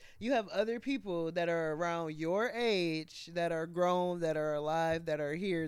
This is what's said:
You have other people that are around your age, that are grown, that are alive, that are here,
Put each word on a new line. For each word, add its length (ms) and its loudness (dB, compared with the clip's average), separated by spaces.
You 140 -2
have 160 2
other 320 0
people 540 -2
that 160 0
are 240 0
around 420 -2
your 400 0
age, 800 0
that 180 0
are 160 -2
grown, 540 2
that 140 2
are 200 0
alive, 500 0
that 160 0
are 140 -2
here, 320 0